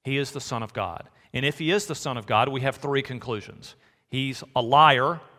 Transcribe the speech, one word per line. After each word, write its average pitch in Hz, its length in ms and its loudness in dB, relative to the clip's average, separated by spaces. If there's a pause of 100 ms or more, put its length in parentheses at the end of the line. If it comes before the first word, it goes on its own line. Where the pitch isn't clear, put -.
He 139 140 -2
is 139 140 -4
the 127 100 -10
Son 117 220 -6
of 107 100 -12
God. 90 340 -6 (260)
And 127 120 0
if 143 140 -2
he 160 120 0
is 202 140 0
the 156 100 -6
Son 131 220 -6
of 107 80 -10
God, 117 240 2
we 135 120 -4
have 131 160 -2
three 139 240 -2
conclusions. - 760 -10 (340)
He's 131 340 -6 (120)
a 127 60 0
liar, 139 600 6 (180)